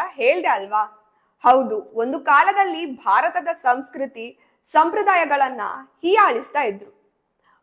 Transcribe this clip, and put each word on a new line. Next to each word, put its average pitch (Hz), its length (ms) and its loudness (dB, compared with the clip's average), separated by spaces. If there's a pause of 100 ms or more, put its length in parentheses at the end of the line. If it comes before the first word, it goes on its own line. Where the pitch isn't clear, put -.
ಹೇಳ್ದೆ 311 420 0
ಅಲ್ವಾ? 208 640 -4 (320)
ಹೌದು, 247 400 4 (100)
ಒಂದು 240 260 -4
ಕಾಲದಲ್ಲಿ 339 680 2
ಭಾರತದ 294 640 -2
ಸಂಸ್ಕೃತಿ 262 880 -6 (260)
ಸಂಪ್ರದಾಯಗಳನ್ನ 311 960 0 (420)
ಹೀಯಾಳಿಸ್ತಾ 330 600 0
ಇದ್ರು, - 500 -10 (500)